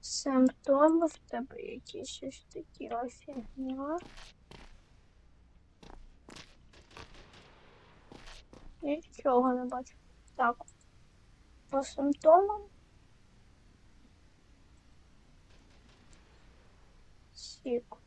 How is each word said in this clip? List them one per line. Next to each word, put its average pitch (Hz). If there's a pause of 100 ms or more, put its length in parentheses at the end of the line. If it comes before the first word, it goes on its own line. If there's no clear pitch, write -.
Симптоми 285
в -
тебе -
якісь -
ось -
такі 311
ось 240
фігня. 269 (4000)
Нічого 262
не 254
бачу. 247 (420)
Так. 240 (1040)
По 269
симптомам. 339 (4000)
Сік. - (100)